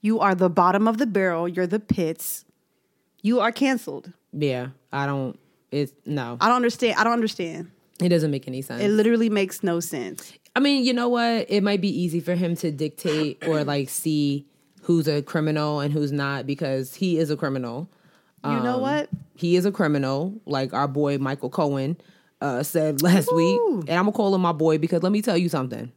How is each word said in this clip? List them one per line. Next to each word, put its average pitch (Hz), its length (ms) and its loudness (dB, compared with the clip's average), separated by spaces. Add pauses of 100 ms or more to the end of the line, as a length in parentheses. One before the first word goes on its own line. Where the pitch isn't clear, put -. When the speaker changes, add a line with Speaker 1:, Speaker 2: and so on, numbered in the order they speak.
Speaker 1:
You 214 200 0
are 196 140 4
the 185 140 4
bottom 185 400 4
of 220 80 0
the 262 100 0
barrel. 185 440 0
You're 180 160 -2
the 202 140 -2
pits. - 680 -4 (720)
You 233 200 2
are 226 120 2
canceled. 233 580 -2 (220)
Speaker 2:
Yeah, 131 360 -2 (220)
I 139 140 -2
don't, 139 340 -4 (320)
it's, 143 220 -2 (140)
no. 123 340 -6
Speaker 1:
I 185 60 4
don't 240 100 4
understand. 233 420 0
I 214 60 4
don't 233 80 2
understand. 185 580 -4 (320)
Speaker 2:
It 180 60 2
doesn't 160 220 2
make 139 180 -4
any 131 140 -8
sense. 120 200 -10
Speaker 1:
It 208 60 2
literally 226 400 4
makes 196 340 -2
no 170 180 0
sense. 127 520 -10 (240)
Speaker 2:
I 254 40 2
mean, 277 260 2
you 254 80 2
know 240 160 0
what? 233 400 0
It 202 120 2
might 202 200 0
be 196 80 0
easy 170 300 -2
for 170 140 -2
him 175 220 0
to 170 140 -4
dictate 151 760 -4
or, 156 180 2
like, 143 260 -2
see 143 560 0 (380)
who's 165 240 2
a 147 120 0
criminal 151 600 -2
and 147 120 -2
who's 147 180 -2
not 139 360 -4
because 135 480 -4
he 180 240 0
is 160 100 2
a 151 80 0
criminal. 135 540 -6 (520)
Speaker 1:
You 147 180 0
know 247 160 0
Speaker 2:
Um, 254 40 -2
Speaker 1:
what? 277 300 -2 (240)
Speaker 2:
he 175 220 0
is 180 100 2
a 202 40 2
criminal, 147 640 0 (140)
like 135 260 -2
our 139 160 0
boy 143 300 0
Michael 135 320 -4
Cohen, 143 480 -2 (420)
uh, 135 220 -2
said 156 400 0
last 180 280 4
Speaker 1:
Woo. 494 60 4
Speaker 2:
week. 381 540 2
And 170 80 2
I'm 185 80 2
gonna 208 60 0
call 202 220 2
him 185 60 2
my 175 120 2
boy 160 260 2
because 165 240 0
let 185 100 2
me 208 80 2
tell 208 160 0
you 175 140 2
something 123 460 -6